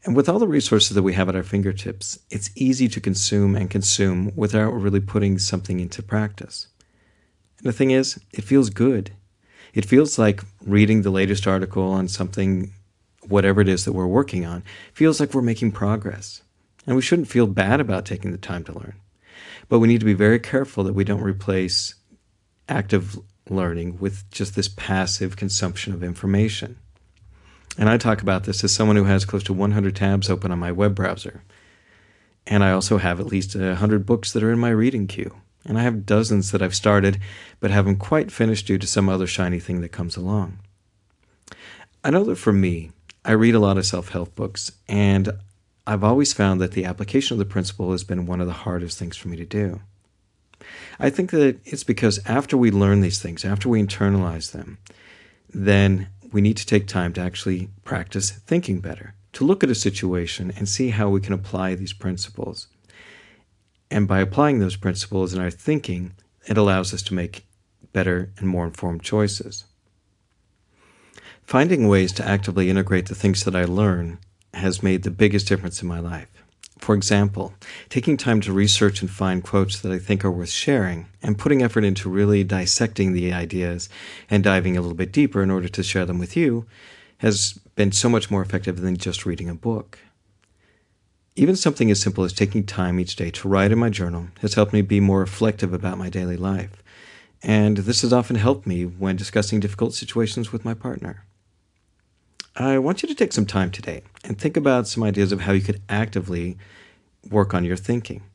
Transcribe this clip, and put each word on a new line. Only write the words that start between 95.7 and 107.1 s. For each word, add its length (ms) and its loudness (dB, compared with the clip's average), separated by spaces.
about 240 -4
my 100 -6
daily 280 -4
life, 460 -4
and 360 4
this 220 -2
has 140 2
often 220 0
helped 300 0
me 180 -2
when 320 -4
discussing 440 -2
difficult 320 -4
situations 580 -4
with 140 -8
my 80 -4
partner. 520 -10
I 200 2
want 240 0
you 80 -6
to 40 -4
take 200 0
some 100 2
time 260 -2
today 300 -10
and 140 -6
think 180 -2
about 320 2
some 140 -2
ideas 280 2
of 120 -2
how 100 0
you 80 4
could 300 -4
actively 640 -4